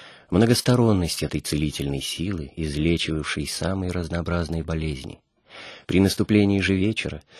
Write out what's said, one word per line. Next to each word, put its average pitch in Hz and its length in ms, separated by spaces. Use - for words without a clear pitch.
Многосторонность 113 920
этой 73 180
целительной 71 600
силы, 82 540
излечивавшей 78 920
самые 90 440
разнообразные 85 720
болезни. 78 560
При 90 140
наступлении 101 640
же 92 120
вечера, 92 480